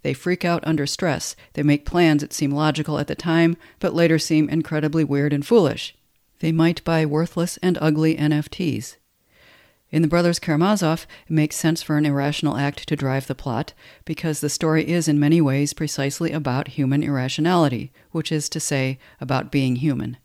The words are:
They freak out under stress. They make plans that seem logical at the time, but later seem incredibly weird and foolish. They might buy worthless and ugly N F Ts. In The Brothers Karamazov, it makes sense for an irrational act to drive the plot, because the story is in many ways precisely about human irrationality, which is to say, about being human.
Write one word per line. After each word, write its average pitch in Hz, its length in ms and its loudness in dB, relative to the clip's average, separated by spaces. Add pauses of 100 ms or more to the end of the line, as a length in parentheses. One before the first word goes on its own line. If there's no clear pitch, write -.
They 139 120 -2
freak 175 300 -4
out 175 200 0
under 147 220 0
stress. - 480 -4 (200)
They 147 100 -2
make 147 200 2
plans 160 360 4
that - 120 -8
seem 143 200 -2
logical 147 480 0
at 143 80 -4
the - 80 -4
time, 165 400 2 (240)
but 175 160 -2
later 165 220 4
seem 156 300 2
incredibly 156 540 -2
weird 143 300 0
and 143 120 -2
foolish. 165 520 2 (420)
They 165 140 -2
might 165 320 2
buy 160 200 0
worthless 165 560 -2
and 180 200 2
ugly 156 360 2
N 151 160 0
F 151 160 -2
Ts. 131 480 -6 (920)
In 151 120 2
The 156 60 2
Brothers 170 300 2
Karamazov, 170 680 0 (200)
it 165 60 -6
makes 151 240 2
sense 165 260 0
for 151 160 -2
an 151 80 2
irrational 143 500 0
act 143 300 -4
to 160 80 -2
drive 135 320 -2
the 131 80 -6
plot, 127 380 -6 (320)
because 156 340 -4
the 147 100 -4
story 160 380 0
is 160 220 0
in 147 100 2
many 151 220 6
ways 143 320 2
precisely 151 580 -4
about 139 380 -2
human 139 340 0
irrationality, 139 880 0 (220)
which 160 180 -4
is 151 200 -2
to 156 100 -6
say, 131 400 -2 (200)
about 135 300 -4
being 131 240 0
human. 127 500 -2